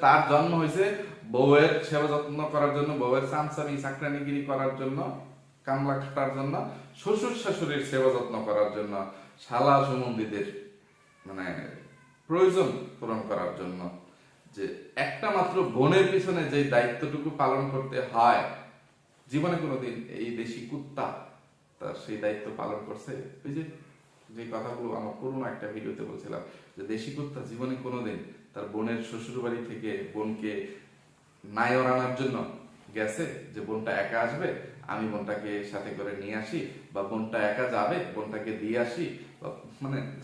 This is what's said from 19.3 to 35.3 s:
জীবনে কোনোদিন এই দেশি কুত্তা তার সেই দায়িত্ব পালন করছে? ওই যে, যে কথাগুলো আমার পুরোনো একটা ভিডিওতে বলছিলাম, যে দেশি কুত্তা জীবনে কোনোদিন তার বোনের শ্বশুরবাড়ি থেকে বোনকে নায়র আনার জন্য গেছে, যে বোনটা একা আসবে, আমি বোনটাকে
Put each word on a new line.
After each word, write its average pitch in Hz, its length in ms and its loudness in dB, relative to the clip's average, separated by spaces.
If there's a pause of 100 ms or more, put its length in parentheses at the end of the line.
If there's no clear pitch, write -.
জীবনে 160 260 2
কোনোদিন 131 520 -4
এই 117 280 -4
দেশি 117 340 -6
কুত্তা - 420 -6 (640)
তার - 160 -8 (120)
সেই 107 100 -6
দায়িত্ব 107 400 -2
পালন 104 300 -6
করছে? 110 260 -10 (320)
ওই 139 100 -6
যে, 160 80 -4 (680)
যে 113 120 -12 (100)
কথাগুলো 117 420 -6
আমার 107 260 -6
পুরোনো 131 260 -4
একটা 107 200 -8
ভিডিওতে 110 360 -8
বলছিলাম, - 380 -8 (380)
যে 98 80 -10
দেশি 110 240 -4
কুত্তা 143 300 -8
জীবনে 120 420 -6
কোনোদিন 117 360 -4 (360)
তার 101 100 -8
বোনের 110 380 -2
শ্বশুরবাড়ি 117 540 -6 (120)
থেকে 107 460 -6
বোনকে 107 380 -2 (920)
নায়র 120 420 4
আনার 127 300 2
জন্য 120 280 0 (500)
গেছে, 107 500 -2 (100)
যে 107 60 -8
বোনটা 107 320 -4
একা 104 280 0
আসবে, 139 560 -2 (120)
আমি 107 200 -2
বোনটাকে 104 560 -4